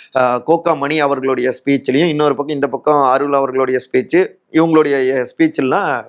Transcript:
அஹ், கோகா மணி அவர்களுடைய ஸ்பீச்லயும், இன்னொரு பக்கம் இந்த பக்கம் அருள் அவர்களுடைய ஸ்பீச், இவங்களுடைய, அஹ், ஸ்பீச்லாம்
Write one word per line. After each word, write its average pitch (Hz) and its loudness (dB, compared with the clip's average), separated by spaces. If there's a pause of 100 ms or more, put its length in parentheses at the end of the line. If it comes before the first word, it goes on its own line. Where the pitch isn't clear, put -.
(140)
அஹ், 123 0
கோகா 165 0
மணி 147 -2
அவர்களுடைய 131 0
ஸ்பீச்லயும், 139 0
இன்னொரு 147 0
பக்கம் 143 -6
இந்த 139 -2
பக்கம் 143 0
அருள் 139 2
அவர்களுடைய 131 0
ஸ்பீச், 131 -2 (320)
இவங்களுடைய, 156 2 (140)
அஹ், 131 -2
ஸ்பீச்லாம் 156 -2 (180)